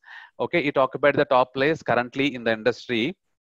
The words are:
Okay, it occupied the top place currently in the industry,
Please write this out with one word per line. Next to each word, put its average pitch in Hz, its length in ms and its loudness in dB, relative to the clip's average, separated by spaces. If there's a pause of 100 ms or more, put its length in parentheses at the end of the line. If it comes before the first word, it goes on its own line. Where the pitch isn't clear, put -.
(380)
Okay, 131 220 -2
it 143 180 -2
occupied 139 380 2
the 147 100 2
top 127 280 2
place 143 280 -2
currently 123 540 -2
in 120 80 -12
the 113 80 0
industry, 113 640 -2 (440)